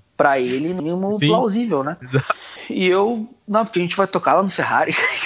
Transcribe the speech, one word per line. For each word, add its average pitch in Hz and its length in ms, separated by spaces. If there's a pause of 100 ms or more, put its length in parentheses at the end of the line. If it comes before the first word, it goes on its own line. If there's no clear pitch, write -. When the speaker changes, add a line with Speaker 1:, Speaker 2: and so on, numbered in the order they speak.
(160)
Speaker 1:
pra 139 220
ele, 131 340
no 185 100
mínimo 185 320
Speaker 2:
Sim. 202 140
Speaker 1:
plausível, 220 540
né? 151 180
Speaker 2:
Exato. 131 340 (360)
Speaker 1:
E 190 160
eu, 214 420 (200)
"Não, 214 160
porque 180 160
a - 20
gente 175 140
vai 196 100
tocar 170 280
lá 180 100
no 196 40
Ferrari." 151 460
<laughs> - 320